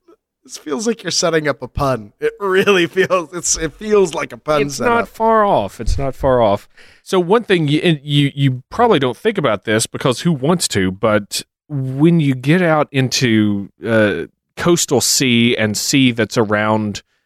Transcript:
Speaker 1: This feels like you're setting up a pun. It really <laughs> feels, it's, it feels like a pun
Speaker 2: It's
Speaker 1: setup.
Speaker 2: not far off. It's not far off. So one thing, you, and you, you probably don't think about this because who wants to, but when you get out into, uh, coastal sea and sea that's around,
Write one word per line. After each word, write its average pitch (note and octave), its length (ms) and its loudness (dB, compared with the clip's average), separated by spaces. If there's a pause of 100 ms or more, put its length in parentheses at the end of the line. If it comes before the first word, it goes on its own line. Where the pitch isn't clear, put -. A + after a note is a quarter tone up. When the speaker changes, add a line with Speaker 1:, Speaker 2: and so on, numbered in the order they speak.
(440)
Speaker 1:
This - 160 -18
feels B3 260 -6
like A3+ 180 -2
you're F3 60 -8
setting D#3+ 380 0
up C3+ 160 -4
a B2 40 -12
pun. B2 520 -4
It D3+ 200 -4
really G3 480 2
<laughs> - 0 -
feels, F3+ 460 -2
it's, E3+ 240 -4
it D#3+ 160 -6
feels G#3 400 0
like C#3+ 180 -8
a A#2+ 60 -14
pun D3+ 300 -2
Speaker 2:
It's C#3 80 -10
Speaker 1:
setup. A#3+ 180 0
Speaker 2:
not A#3 140 0
far A3 360 0
off. C3+ 380 -2
It's - 160 0
not C3+ 160 -4
far B2+ 300 0
off. G2+ 260 0 (320)
So - 180 -2
one F#3+ 240 2
thing, E3+ 240 0
you, D3 120 0
and E3 240 0
you, D3 320 0
you C3+ 340 0
probably A3 300 2
don't B2 180 -2
think G#3+ 220 -2
about A2+ 240 0
this A2 240 0
because B2+ 340 -2
who F3 100 0
wants D#3 360 -2
to, F#2 240 0
but G#2+ 500 -2 (280)
when C#3+ 500 2
you C#3 160 2
get C#3+ 260 0
out D#3 300 0
into, A2 800 0 (140)
uh, G#2 420 0 (300)
coastal E3 460 0
sea A#2+ 560 2
and G#2+ 180 -2
sea C3 360 2
that's A2+ 260 -2
around, G#2+ 640 0 (240)